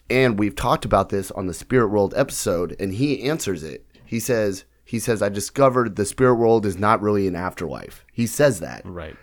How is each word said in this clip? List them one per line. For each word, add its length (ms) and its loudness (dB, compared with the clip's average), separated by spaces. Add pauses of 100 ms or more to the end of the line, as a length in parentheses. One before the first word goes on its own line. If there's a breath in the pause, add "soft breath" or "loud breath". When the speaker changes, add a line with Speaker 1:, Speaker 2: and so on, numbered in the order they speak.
(100)
Speaker 1:
And 280 4
we've 180 0
talked 280 0
about 240 4
this 220 -4
on 160 -6
the 80 -4
spirit 340 2
world 280 2
episode, 600 -2
and 160 -4
he 340 -2
answers 340 -4
it. 240 -12 (180)
He 160 -6
says, 440 -2 (200)
he 140 -6
says, 240 -2
"I 80 2
discovered 680 0
the 80 0
spirit 300 4
world 320 4
is 120 -2
not 220 2
really 260 2
an 100 -2
afterlife." 760 -8
He 140 -2
says 340 2
that. 240 -12
Speaker 2:
Right. 380 -14